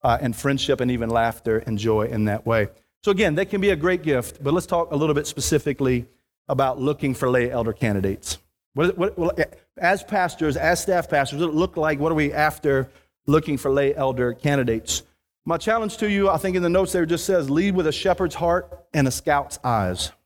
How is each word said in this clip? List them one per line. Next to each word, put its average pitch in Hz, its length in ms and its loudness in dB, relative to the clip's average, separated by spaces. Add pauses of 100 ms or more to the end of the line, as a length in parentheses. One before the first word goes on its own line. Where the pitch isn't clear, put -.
uh, 120 160 4
and 123 160 -2
friendship, 139 440 0
and 123 80 0
even 117 220 -2
laughter 113 560 0
and 110 120 -4
joy 107 240 2
in 110 240 0
that 107 200 -2
way. 113 220 2 (340)
So - 80 0
again, 190 260 2
that 190 100 0
can 202 140 -2
be 202 100 4
a 208 60 2
great 175 280 0
gift, 135 360 -2
but 143 140 0
let's 180 120 -2
talk 170 260 -2
a - 20 -6
little 151 220 2
bit 147 100 -2
specifically 131 800 -2 (420)
about 131 300 0
looking 139 340 -2
for 127 160 0
lay 123 220 2
elder 117 220 -2
candidates. 101 680 -2 (360)
What, 175 220 0
what, 190 220 -2
what, 175 400 -2 (200)
as 185 260 0
pastors, 165 520 -2
as 165 240 0
staff 180 300 0
pastors, 143 300 0
what 175 60 0
does 151 100 -4
it - 20 2
look 180 180 0
like? 156 220 0
What 156 140 0
are - 20 0
we 147 180 0
after 147 560 0 (380)
looking 151 320 2
for 135 140 0
lay 143 240 2
elder 123 360 0
candidates? 123 680 -2 (420)
My 165 120 -2
challenge 220 400 -2
to 214 120 -2
you, 196 220 2
I 170 60 2
think 180 180 -2
in 180 80 0
the 175 80 2
notes 185 220 2
there 180 120 2
just 165 200 -2
says, 170 260 2
"Lead 185 240 2
with 180 140 2
a 147 40 0
shepherd's 180 440 0
heart 170 580 -2
and 143 140 4
a - 20 0
scout's 135 540 -2
eyes." 98 480 0 (140)